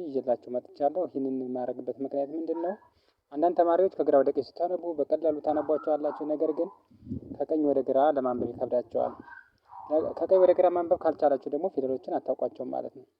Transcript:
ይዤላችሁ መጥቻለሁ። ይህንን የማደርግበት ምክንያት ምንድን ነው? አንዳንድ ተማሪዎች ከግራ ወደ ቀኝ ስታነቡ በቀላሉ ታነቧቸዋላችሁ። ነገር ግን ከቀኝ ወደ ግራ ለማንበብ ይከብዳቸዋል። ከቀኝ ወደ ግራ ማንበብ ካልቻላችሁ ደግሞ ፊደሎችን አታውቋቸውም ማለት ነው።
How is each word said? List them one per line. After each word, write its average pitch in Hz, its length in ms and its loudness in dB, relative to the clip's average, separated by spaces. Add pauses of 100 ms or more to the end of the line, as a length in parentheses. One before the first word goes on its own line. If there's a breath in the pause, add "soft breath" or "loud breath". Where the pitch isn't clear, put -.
ይዤላችሁ 127 480 -2
መጥቻለሁ። 147 540 -2
ይህንን 135 340 -4
የማደርግበት 127 600 -6
ምክንያት 139 320 -4
ምንድን 165 280 -4
ነው? 175 160 -4 (560)
አንዳንድ 160 240 2
ተማሪዎች 175 380 4
ከግራ 147 220 2
ወደ 135 140 6
ቀኝ 135 140 0
ስታነቡ 170 400 -4 (100)
በቀላሉ 156 460 0
ታነቧቸዋላችሁ። 147 840 -2
ነገር 151 260 0
ግን 165 160 -4 (680)
ከቀኝ 156 300 -2
ወደ 139 180 2
ግራ 131 180 0 (120)
ለማንበብ 123 380 -2
ይከብዳቸዋል። 120 640 -2 (1000)
ከቀኝ 175 260 4
ወደ 180 140 8
ግራ 180 160 6
ማንበብ 175 300 2
ካልቻላችሁ 143 500 0
ደግሞ 151 180 -2
ፊደሎችን 131 460 -4
አታውቋቸውም 131 560 -4
ማለት 127 260 -6
ነው። 127 100 -20 (140)